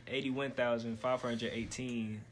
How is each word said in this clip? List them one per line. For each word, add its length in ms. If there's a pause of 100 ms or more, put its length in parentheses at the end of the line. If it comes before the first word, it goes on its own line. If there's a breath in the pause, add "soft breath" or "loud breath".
eighty-one 440
thousand 480
five 220
hundred 320
eighteen 680 (120)